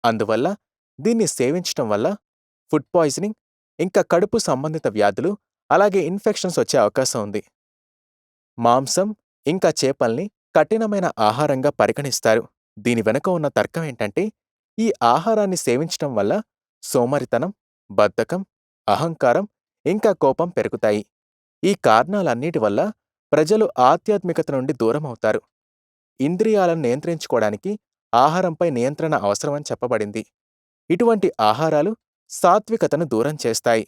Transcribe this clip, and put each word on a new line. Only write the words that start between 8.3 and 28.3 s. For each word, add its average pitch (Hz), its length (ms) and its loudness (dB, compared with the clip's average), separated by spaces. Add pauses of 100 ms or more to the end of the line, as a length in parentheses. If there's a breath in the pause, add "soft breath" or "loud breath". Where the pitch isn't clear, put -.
మాంసం 135 580 0 (300)
ఇంకా 175 240 0
చేపల్ని 131 560 -2 (300)
కఠినమైన 208 640 0
ఆహారంగా 131 500 0
పరిగణిస్తారు. 117 720 0 (340)
దీని 113 240 0
వెనుక 110 280 0
ఉన్న 165 180 -2
తర్కం 151 360 -2
ఏంటంటే, 131 400 -4 (560)
ఈ 226 80 0 (160)
ఆహారాన్ని 185 540 2
సేవించటం 139 580 -2
వల్ల 104 180 0 (500)
సోమరితనం, 131 680 -2 (380)
బద్ధకం, 107 520 0 (460)
అహంకారం 147 580 0 (400)
ఇంకా 208 260 2
కోపం 165 380 0
పెరుగుతాయి. 107 540 -2 (600)
ఈ 196 100 2
కారణాలన్నిటి 147 840 2
వల్ల 110 220 0 (500)
ప్రజలు 170 480 2
ఆధ్యాత్మికత 170 720 2
నుండి 139 220 -2
దూరం 123 320 0
అవుతారు. 110 360 -2 (760)
ఇంద్రియాలను 180 640 2
నియంత్రించుకోవడానికి 123 880 -2 (420)
ఆహారంపై 165 560 2